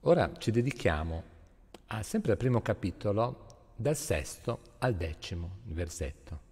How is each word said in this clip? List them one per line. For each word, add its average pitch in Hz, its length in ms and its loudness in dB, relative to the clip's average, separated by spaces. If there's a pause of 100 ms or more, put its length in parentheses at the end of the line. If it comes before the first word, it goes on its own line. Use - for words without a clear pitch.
Ora 143 380 6
ci - 100 0
dedichiamo 85 720 2 (640)
a, 110 140 -4
sempre - 300 0
al 98 60 6
primo 123 260 4
capitolo, 107 800 0 (300)
dal 143 200 2
sesto - 680 -2 (180)
al 123 160 2
decimo 85 720 -6
versetto. 78 760 -6 (120)